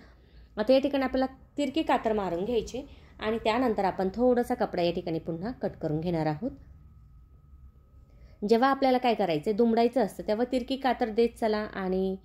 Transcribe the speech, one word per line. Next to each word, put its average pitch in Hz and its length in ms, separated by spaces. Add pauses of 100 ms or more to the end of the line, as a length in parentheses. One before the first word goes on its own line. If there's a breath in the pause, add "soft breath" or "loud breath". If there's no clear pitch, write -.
(580 soft breath)
आता 214 160
या 269 60
ठिकाणी 277 240
आपल्याला 262 340 (200)
तिरकी 285 240
कातर 247 320
मारून 185 320
घ्यायची 233 360 (380 loud breath)
आणि 220 180
त्यानंतर 220 460
आपण 185 320
थोडासा 240 380
कपडा 185 280
या 170 100
ठिकाणी 170 280
पुन्हा 170 320
कट 202 200
करून 156 280
घेणार 165 260
आहोत. 156 260 (2000 soft breath)
जेव्हा 233 200
आपल्याला 269 280
काय 247 160
करायचं, 175 420
दुमडायचं 233 460
असतं, 185 260
तेव्हा 214 240
तिरकी 262 240
कातर 247 340
देत 233 200 (100)
चला 214 180
आणि 190 680